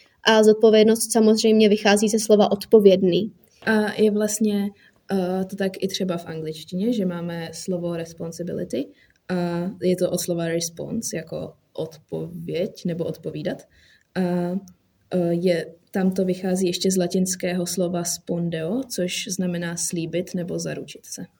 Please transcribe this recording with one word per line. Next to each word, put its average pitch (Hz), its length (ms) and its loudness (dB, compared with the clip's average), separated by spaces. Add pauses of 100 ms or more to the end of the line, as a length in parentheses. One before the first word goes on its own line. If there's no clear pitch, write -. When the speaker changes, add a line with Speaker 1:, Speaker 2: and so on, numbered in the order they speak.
(280)
Speaker 1:
a 220 160 6
zodpovědnost 220 680 6
samozřejmě 220 580 4
vychází 208 400 4
ze 220 100 2
slova 208 320 4
odpovědný. 190 800 4 (340)
Speaker 2:
A 214 360 0
je 214 100 4
vlastně, 208 580 0 (420)
eh, 190 340 0
to 190 100 -10
tak 190 280 -4
i 196 40 -2
třeba 185 300 -4
v 170 80 -10
angličtině, 160 680 -4
že 202 120 0
máme 170 480 -4
slovo 175 420 -4
responsibility 170 920 -8 (420)
a 175 400 -2 (140)
je 180 120 2
to 180 160 0
od 180 80 -2
slova 170 280 -4
response, 165 680 -6
jako 160 360 -10 (200)
odpověď 165 1120 -8
nebo 170 180 -4
odpovídat. 156 540 -8 (580)
A, 185 60 -2
eh, 175 1120 -4
je, 170 400 0 (180)
tam 185 200 2
to 185 140 0
vychází 185 420 0
ještě 180 240 0
z 185 60 0
latinského 180 680 0
slova 175 380 -2
spondeo, 170 800 -4
což - 460 -4
znamená 175 480 -4
slíbit 170 580 -4
nebo 170 240 -4
zaručit - 460 -10
se. - 200 -12 (140)